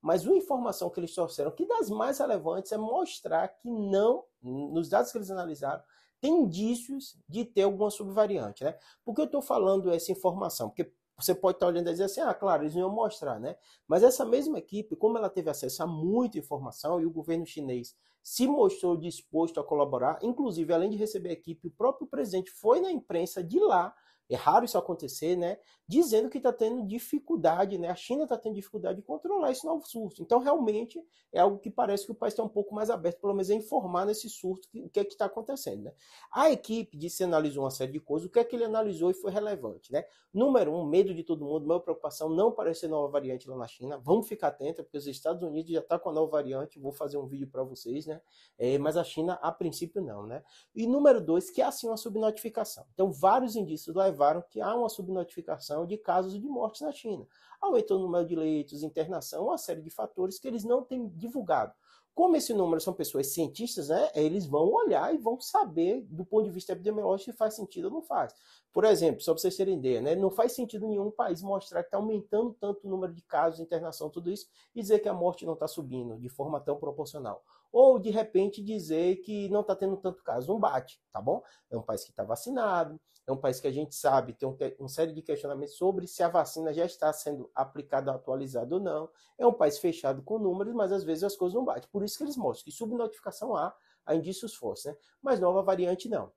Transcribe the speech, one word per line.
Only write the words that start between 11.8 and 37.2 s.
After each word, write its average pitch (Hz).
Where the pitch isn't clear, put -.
e 170
dizer 185
assim, 196
"Ah, 247
claro, 170
eles 156
não 175
iam 185
mostrar", 185
né? 143
Mas 170
essa 247
mesma 277
equipe, 202
como 220
ela 208
teve 160
acesso 135
a -
muita 185
informação 147
e 160
o 165
governo 165
chinês 127
se -
mostrou 190
disposto 165
a 151
colaborar, 139
inclusive, 202
além 175
de 208
receber 196
a 170
equipe, 165
o 160
próprio -
presidente 185
foi 254
na 381
imprensa 185
de 196
lá, 208
é 127
raro 196
isso 240
acontecer, 170
né? 175
Dizendo 233
que -
tá 247
tendo 233
dificuldade, 196
né? 170
A 175
China 277
tá 247
tendo 220
dificuldade 190
de -
controlar 311
esse 262
novo 320
surto. 220
Então, 233
realmente, 254
é -
algo 202
que 226
parece 202
que -
o 214
país 220
tá 226
um 214
pouco 208
mais 214
aberto, 175
pelo 202
menos 190
a 208
informar 190
nesse 214
surto 185
que, -
o 165
que -
é 202
que 202
tá 202
acontecendo, 220
né? -
A 294
equipe 226
disse 165
que 185